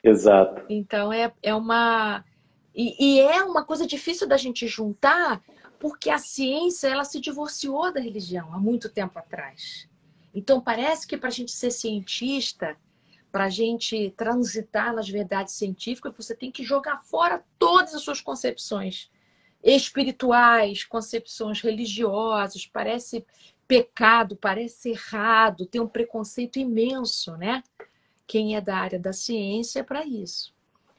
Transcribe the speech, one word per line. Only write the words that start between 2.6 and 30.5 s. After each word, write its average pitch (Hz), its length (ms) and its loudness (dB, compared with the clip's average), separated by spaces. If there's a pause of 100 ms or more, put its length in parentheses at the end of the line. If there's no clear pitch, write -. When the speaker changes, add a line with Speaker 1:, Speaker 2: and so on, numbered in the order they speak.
Speaker 2:
e, 269 400 2
e 269 40 8
é 320 240 6
uma 330 220 0
coisa 311 220 -2
difícil 339 400 -4
da 277 100 4
gente 247 300 -4
juntar, 233 760 0 (380)
porque 302 320 -4
a 294 80 2
ciência, 285 680 -2
ela 269 160 -2
se 269 160 -8
divorciou 294 720 -6
da 302 80 -4
religião 180 540 -8
há 185 60 -8
muito 220 300 0
tempo 190 280 -6
atrás. - 720 -14 (460)
Então, 247 260 2
parece 254 460 -2
que 277 100 -6
pra 247 140 -6
gente 240 200 -8
ser 247 200 -4
cientista, 220 1040 -6 (540)
pra 190 180 0
gente 220 680 -2
transitar 226 760 -2
nas 220 160 -6
verdades 196 440 -4
científicas, 214 600 -8
você 226 200 -10
tem 254 160 -12
que 269 120 -12
jogar 277 400 -2
fora 349 400 0 (140)
todas 349 380 4
as 302 60 -8
suas 285 200 -6
concepções 214 880 -6 (540)
espirituais, 240 1200 4
concepções 220 800 -6
religiosas, 214 1040 -2
parece 233 600 -6 (420)
pecado, 226 680 4
parece 226 540 -4
errado, 220 760 2
tem 240 140 -4
um 233 80 -2
preconceito 233 720 -6
imenso, 240 800 -2
né? 226 260 -4 (640)
Quem 214 280 0
é 208 60 -2
da 190 140 -4
área 185 240 -2
da 190 140 -4
ciência 226 720 -4
pra 285 220 -6
isso. 214 480 -10 (460)